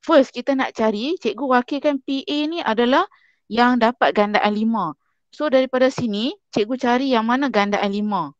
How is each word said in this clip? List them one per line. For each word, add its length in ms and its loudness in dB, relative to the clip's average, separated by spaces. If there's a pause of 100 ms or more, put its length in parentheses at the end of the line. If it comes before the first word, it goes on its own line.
First, 320 4
kita 240 -4
nak 160 -2
cari, 480 -2
cikgu 240 -4
wakilkan 560 0
P 240 -6
A 240 -4
ni 160 -6
adalah 400 2 (480)
yang 240 4
dapat 400 2
gandaan 400 2
lima. 400 -2 (320)
So, 240 -4
daripada 400 2
sini, 400 -2 (160)
cikgu 320 -2
cari 320 0
yang 160 0
mana 240 0
gandaan 400 0
lima. 480 -4